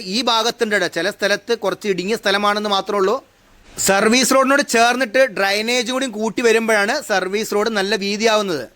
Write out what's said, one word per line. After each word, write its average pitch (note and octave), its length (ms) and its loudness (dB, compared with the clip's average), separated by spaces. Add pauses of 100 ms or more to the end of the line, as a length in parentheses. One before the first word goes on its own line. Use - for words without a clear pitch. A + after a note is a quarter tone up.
(160)
ഈ - 20 0 (120)
ഭാഗത്തുണ്ട്. A3+ 460 0 (220)
ചില E3+ 180 -2
സ്ഥലത്ത് G3+ 480 -2
കുറച്ച് F#3+ 300 -4
ഇടുങ്ങിയ F#3 280 -2
സ്ഥലമാണെന്ന് G#3 540 0
മാത്രമേ G3 260 -2
ഉള്ളൂ. G3+ 140 2 (720)
സർവീസ് A3 480 2
റോഡിനോട് C4+ 300 4 (100)
ചേർന്നിട്ട് B3 480 2 (160)
ഡ്രെയിനേജ് G#3+ 560 0
കൂടി C4 240 -2
കൂട്ടി A3 300 -2
വരുമ്പോഴാണ് A3 460 2 (160)
സർവീസ് G3 460 -2
റോഡ് A3 220 0
നല്ല G3 160 0 (100)
വീതിയാവുന്നത്. G#3 580 0 (120)